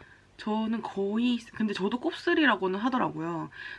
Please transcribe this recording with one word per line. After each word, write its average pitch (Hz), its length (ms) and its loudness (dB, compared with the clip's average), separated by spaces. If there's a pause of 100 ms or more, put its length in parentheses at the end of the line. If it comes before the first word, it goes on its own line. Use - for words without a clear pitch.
(380)
저는 220 440 -2
거의, 220 560 0 (160)
근데 208 200 0
저도 202 260 0
곱슬이라고는 240 800 2
하더라고요. 165 720 -2 (300)